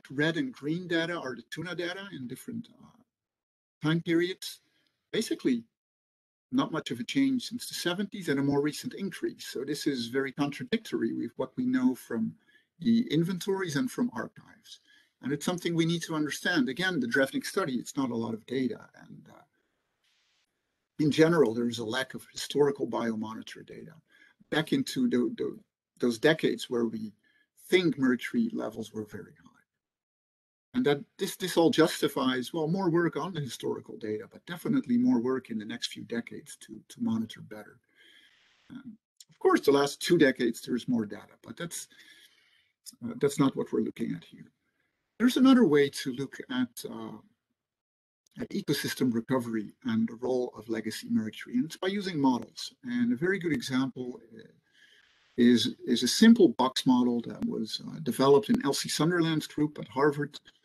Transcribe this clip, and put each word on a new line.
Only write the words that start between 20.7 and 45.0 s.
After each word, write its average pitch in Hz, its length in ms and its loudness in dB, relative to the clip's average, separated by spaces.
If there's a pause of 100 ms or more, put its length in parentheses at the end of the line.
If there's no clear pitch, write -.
in 147 120 4
general, 151 420 6
there 120 160 0
is 110 80 -8
a 117 80 -6
lack 127 300 -4
of 117 160 -14
historical 139 560 0
biomonitor 110 760 -6
data 110 300 -18 (560)
back 160 240 0
into 131 340 0
the, 123 300 2
the, - 220 -6 (400)
those 120 180 0
decades - 540 2
where 120 140 0
we 110 280 -8 (560)
think 175 300 4
mercury 123 520 0
levels 117 400 -8
were 107 140 -8
very 95 280 -14 (100)
high. - 40 -20 (1300)
And 127 80 2
that 143 140 4 (180)
this, 185 180 -4
this 185 220 -2
all 165 140 6
justifies, 131 800 0
well, 156 140 -2
more 180 240 0
work 170 260 2
on 185 160 -6
the 147 80 -6
historical 120 560 -8
data, 107 340 -6
but - 140 -20
definitely 147 500 -2
more 123 240 4
work 127 300 -2
in 113 80 -6
the 107 80 -8
next 117 220 -8
few - 160 -10
decades 117 540 -10
to, - 220 -18 (100)
to - 120 -20
monitor 113 400 -4
better. 107 380 -18 (880)
Um, - 260 -18 (320)
of - 120 -20
course, 370 220 6
the 143 100 4
last 143 280 4
two 170 200 4
decades, 127 420 4
there's 123 260 -4
more 113 200 0
data, 101 340 -16
but - 160 -16
that's, - 300 -12 (1160)
uh, 120 160 -8
that's 143 200 0
not 135 160 2
what 123 180 -6
we're - 80 0
looking 110 320 -4
at 55 100 -10
here. - 280 -20 (640)